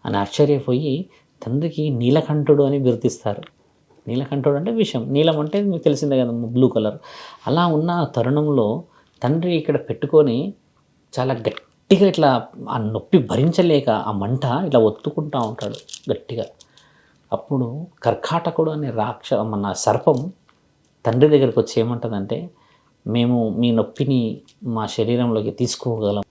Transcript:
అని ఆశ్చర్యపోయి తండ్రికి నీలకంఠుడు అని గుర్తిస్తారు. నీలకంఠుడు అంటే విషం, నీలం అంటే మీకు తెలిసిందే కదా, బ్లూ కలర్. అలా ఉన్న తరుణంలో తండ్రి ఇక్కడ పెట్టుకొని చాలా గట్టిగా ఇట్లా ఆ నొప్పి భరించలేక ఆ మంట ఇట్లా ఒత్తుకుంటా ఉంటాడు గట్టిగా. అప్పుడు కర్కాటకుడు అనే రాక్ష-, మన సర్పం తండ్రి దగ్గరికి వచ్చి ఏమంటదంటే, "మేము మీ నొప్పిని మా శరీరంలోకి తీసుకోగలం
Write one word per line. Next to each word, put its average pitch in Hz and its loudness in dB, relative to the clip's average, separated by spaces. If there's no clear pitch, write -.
అని 101 -2
ఆశ్చర్యపోయి 143 0
తండ్రికి 151 -2
నీలకంఠుడు 143 2
అని 139 2
గుర్తిస్తారు. 120 0
నీలకంఠుడు 135 0
అంటే 175 -2
విషం, 135 -2
నీలం 156 4
అంటే 151 -2
మీకు 190 -2
తెలిసిందే 143 2
కదా, 117 0
బ్లూ 117 2
కలర్. 107 0
అలా 165 2
ఉన్న 170 0
తరుణంలో 135 0
తండ్రి 165 0
ఇక్కడ 151 -2
పెట్టుకొని 147 2
చాలా 135 0
గట్టిగా - 0
ఇట్లా 139 2
ఆ 127 -4
నొప్పి 110 0
భరించలేక 139 2
ఆ 107 0
మంట 107 -4
ఇట్లా 139 2
ఒత్తుకుంటా 143 -2
ఉంటాడు 110 -6
గట్టిగా. 113 -6
అప్పుడు 135 -6
కర్కాటకుడు 160 -2
అనే 151 -6
రాక్ష-, 113 -4
మన 104 -4
సర్పం 135 0
తండ్రి 127 6
దగ్గరికి 135 4
వచ్చి - -2
ఏమంటదంటే, 117 -4
"మేము 120 2
మీ 117 0
నొప్పిని 117 -2
మా 113 -4
శరీరంలోకి 113 0
తీసుకోగలం 107 -2